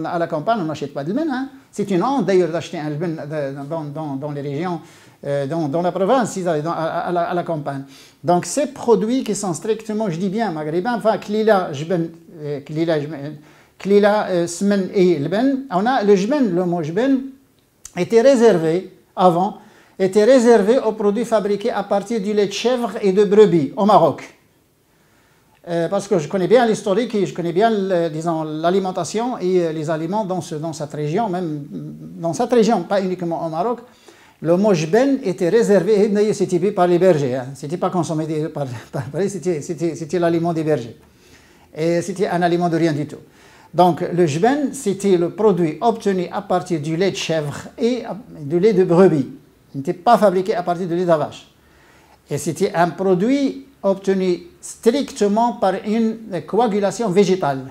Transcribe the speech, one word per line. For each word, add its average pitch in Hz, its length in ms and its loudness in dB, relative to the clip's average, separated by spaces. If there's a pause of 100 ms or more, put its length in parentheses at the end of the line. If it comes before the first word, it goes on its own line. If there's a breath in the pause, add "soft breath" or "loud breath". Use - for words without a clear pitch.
à 170 140 -4
la 170 80 0
campagne, 170 340 -2
on 160 60 -2
n'achète 143 260 -6
pas 143 100 -8
de 165 120 -6
lben, 311 160 -2
hein. 262 180 -4 (240 loud breath)
C'est 202 180 -6
une 180 120 2
honte 247 240 0
d'ailleurs 180 240 2
d'acheter 165 280 -8
un 151 120 -6
lben, 151 280 -6 (140)
euh, 143 220 -6 (160)
dans, 160 140 -6
dans, 147 320 -8
dans 147 160 -8
les 143 100 -8
régions, 156 380 -6 (460 loud breath)
euh, 143 200 -2
dans, 156 220 -2
dans 156 120 0
la 175 120 0
province, 196 400 0
si 190 100 -6
vous 175 60 -2
allez 151 120 0
dans, 165 120 -4
à, - 20 -4
à 160 360 -4
la, 175 120 0
à 170 100 -4
la 175 100 -2
campagne. 147 420 -6 (380 loud breath)
Donc 175 220 2
ces 294 220 -2
produits 233 580 0
qui 208 100 -4
sont 185 200 -4
strictement, 214 560 -4
je 160 80 -4
dis 196 100 -2
bien, 202 240 -2
maghrébins, 165 460 -2
enfin, 214 180 2
klila, 196 560 0
jben, 165 380 -4 (320)
euh, 147 180 -6
klila, 156 400 -2
jben, 143 360 -10 (420 loud breath)
klila, 202 500 4
euh, 170 180 0
semen 196 460 -2
et 180 260 4
lben. 233 520 0
On 185 160 0
a 254 160 2
le 202 140 6
jben, 214 380 0
le 180 120 0
mot 175 160 -2
jben 240 380 0 (760)
était 180 240 4
réservé 196 720 4 (220)
avant, 185 400 4 (420 loud breath)
était 190 260 4
réservé 233 540 6
aux 220 140 0
produits 214 340 -2
fabriqués 208 440 0
à 208 120 -4
partir 202 400 -2
du 208 100 -4
lait 208 140 2
de 196 60 -6
chèvre 240 400 -2 (100)
et 196 100 2
de 202 100 4
brebis 185 540 6
au 196 80 0
Maroc. 170 500 4 (1300 soft breath)
Euh, 170 220 -2
parce 196 180 -2
que 202 100 2
je 147 80 -2
connais 180 220 -2
bien 240 160 6
l'historique 220 500 0
et 196 120 0
je 143 80 -10
connais 170 180 -4
bien, 202 160 2
le, 190 400 0
disons, 160 360 -4
l'alimentation 185 920 -2
et, 180 220 0
euh, 165 120 -2
les 156 180 -6
aliments 165 340 -4
dans 180 160 -4
ce, 156 140 -10
dans 156 180 -8
cette 147 220 -10
région, 151 340 -2
même 160 420 -6
dans 160 640 -10
cette 240 180 -2
région, 233 340 4
pas 196 180 -2
uniquement 175 420 -4
au 160 60 -6
Maroc. 220 300 -4 (600 loud breath)
Le 165 160 2
mot 202 160 4
jben 214 500 2
était 175 280 -2
réservé, 202 520 4
et 226 60 4
d'ailleurs 208 260 2
c'est 190 120 0
typique 180 280 0
par 180 120 4
les 175 120 4
bergers, 151 360 4
hein. 127 200 -6
C'était 151 220 -8
pas 185 140 -2
consommé 160 340 -2
des, 156 240 -4
par, 151 160 -6 (140)
<laughs> - 140 -18
par, 139 100 -6
par, 147 260 -8
c'était, 175 320 -4
c'était, 165 340 -4
c'était 165 240 -6
l'aliment 170 360 0
des 156 100 -2
bergers. 127 320 -2 (800 soft breath)
Et 170 240 0
c'était 180 280 -4
un 175 120 -2
aliment 175 300 2
de 165 80 0
rien 160 160 2
du 147 120 -4
tout. - 140 -16 (540 loud breath)
Donc 170 260 4
le 175 240 0
jben, 220 480 0
c'était 196 460 0
le 170 100 0
produit 170 540 2
obtenu 202 500 0
à 202 80 -4
partir 180 400 -2
du 160 160 -4
lait 185 140 0
de 143 60 -8
chèvre 151 380 -4 (220)
et 247 280 -2 (360)
du 151 180 -2
lait 190 140 4
de 185 120 4
brebis. 170 440 6 (440)
Il 139 60 -8
n'était 139 140 -6
pas 220 260 4
fabriqué 196 380 2
à 175 80 -4
partir 175 240 -4
du 165 80 -2
lait 180 80 -2
de 170 80 2
vache. 139 360 -2 (800 soft breath)
Et 143 100 -4
c'était 165 360 -2
un 170 140 2
produit 196 800 0 (180)
obtenu 190 560 0 (200)
strictement 226 920 0
par 196 220 0 (120)
une 220 300 0 (280)
coagulation 202 640 0
végétale, 170 640 2